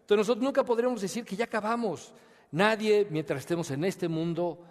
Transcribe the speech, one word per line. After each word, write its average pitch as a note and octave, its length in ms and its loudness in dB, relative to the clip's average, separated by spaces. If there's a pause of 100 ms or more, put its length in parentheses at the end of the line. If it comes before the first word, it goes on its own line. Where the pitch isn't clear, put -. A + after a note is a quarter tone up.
Entonces G#3 280 2
nosotros A#3 160 0
nunca C4+ 180 2
podremos A#3 380 0
decir G3+ 240 -4
que G3 100 -12
ya A3+ 120 -2
acabamos. A3 680 -4 (380)
Nadie, G#3 580 4
mientras D#3 320 -4
estemos E3+ 300 -2
en C#3 140 -2
este F#3 220 -2
mundo, E3 640 -2